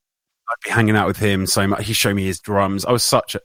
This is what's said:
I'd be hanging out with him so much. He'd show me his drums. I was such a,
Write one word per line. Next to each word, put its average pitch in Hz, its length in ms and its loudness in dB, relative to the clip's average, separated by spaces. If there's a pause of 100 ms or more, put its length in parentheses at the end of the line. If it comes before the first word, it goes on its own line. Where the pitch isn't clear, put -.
(500)
I'd - 140 -8
be - 60 -8
hanging 110 260 4
out 95 100 2
with 98 120 -2
him 98 280 0
so 98 200 0
much. 101 200 -2
He'd 107 80 -2
show - 180 0
me 98 120 -2
his 95 160 -4
drums. 98 440 -2
I - 80 0
was 120 120 2
such - 320 0
a, - 80 -10